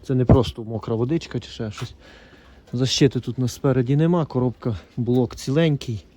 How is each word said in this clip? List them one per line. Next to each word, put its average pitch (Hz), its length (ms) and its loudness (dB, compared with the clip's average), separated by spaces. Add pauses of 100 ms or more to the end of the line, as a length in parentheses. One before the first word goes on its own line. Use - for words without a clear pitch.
Це 135 120 -2
не 127 100 4
просто 120 400 4
мокра 113 300 -6
водичка 123 460 -2
чи - 100 -18
ще 110 200 -8
щось. - 240 -12 (800)
Защити 127 480 2
тут 120 180 -8
на 127 100 0
спереді 131 480 0
нема, 165 280 2
коробка, 123 520 -2 (200)
блок 123 400 0
ціленький. 139 680 0 (120)